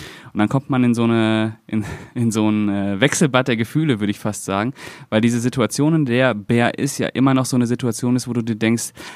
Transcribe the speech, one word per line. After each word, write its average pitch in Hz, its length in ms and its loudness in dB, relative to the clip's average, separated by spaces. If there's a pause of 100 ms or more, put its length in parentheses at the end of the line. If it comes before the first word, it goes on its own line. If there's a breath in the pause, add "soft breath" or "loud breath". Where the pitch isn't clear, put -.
(340 loud breath)
Und - 40 -2
dann 104 120 2
kommt 135 180 0
man 127 160 2
in 120 80 4
so 117 120 0
eine, 110 520 2 (100)
in, 107 160 -2 (320 loud breath)
in 117 160 0
so 110 200 2
ein, 107 180 0
äh, 101 320 -2
Wechselbad 127 480 2
der 120 80 0
Gefühle, 123 440 -2
würde 104 100 0
ich 104 80 -6
fast - 260 -6
sagen. 101 300 -2 (340 loud breath)
Weil 110 140 2
diese 117 180 2
Situation, 127 540 0
in 156 100 2
der 123 300 2
Bär 117 440 0
ist, 139 200 -4
ja 113 80 -2
immer 135 260 2
noch 131 140 2
so - 100 -2
eine 123 100 2
Situation 120 500 -2
ist, 123 120 -4
wo 120 60 -6
du 120 80 0
dir 113 140 -4
denkst, 113 360 0 (240 loud breath)